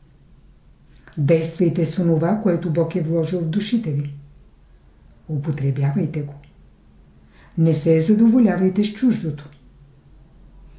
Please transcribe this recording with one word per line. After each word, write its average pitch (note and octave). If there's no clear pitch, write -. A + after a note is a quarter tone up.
Действайте D#3+
с -
онова, E3+
което E3+
Бог D#3+
е F3
вложил E3
в D#3+
душите G3
ви. C#3+
Употребявайте C#3+
го. C#3
Не D#3+
се D#3+
задоволявайте G#3
с G#3+
чуждото. F3+